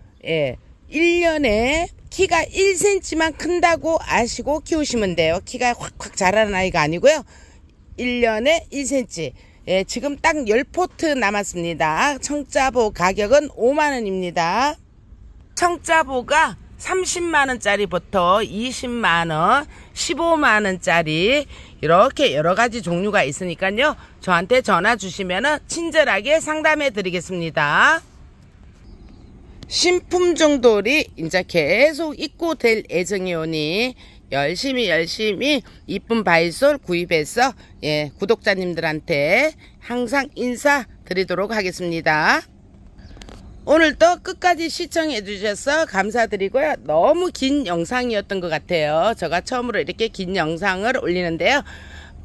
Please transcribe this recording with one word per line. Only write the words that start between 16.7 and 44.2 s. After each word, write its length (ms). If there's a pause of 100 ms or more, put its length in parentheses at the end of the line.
삼십만 640
원짜리부터 960
이십만 840
원, 360 (280)
십오만 720
원짜리 800 (340)
이렇게 560
여러 200
가지 260
종류가 420
있으니까요. 720 (240)
저한테 420
전화 360
주시면은 680
친절하게 760
상담해 480
드리겠습니다. 1120 (1700)
신품종들이 1500
이제 320
계속 720
입고될 720
예정이오니 1080 (380)
열심히, 560
열심히 720 (260)
이쁜 380
바이솔 540
구입해서, 760 (300)
예, 360
구독자님들한테 1300 (260)
항상 560
인사드리도록 1200
하겠습니다. 840 (1200)
오늘도 580